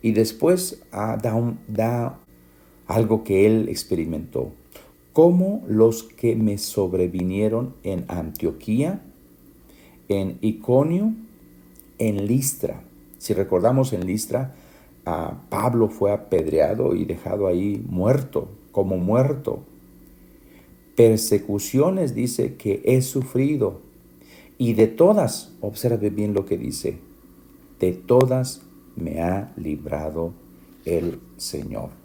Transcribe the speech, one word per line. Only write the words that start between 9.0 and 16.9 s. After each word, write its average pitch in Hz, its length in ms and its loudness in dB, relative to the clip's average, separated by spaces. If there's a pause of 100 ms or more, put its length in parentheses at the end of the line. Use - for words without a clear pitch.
en 98 320 -2
Iconio, 156 720 2 (840)
en 104 300 -2
Listra". - 560 -2 (340)
Si - 160 -4
recordamos, 113 600 2
en 92 120 -4
Listra, 113 480 -4 (520)
ah, 80 440 -6
Pablo 110 400 2
fue 101 220 0
apedreado 80 840 2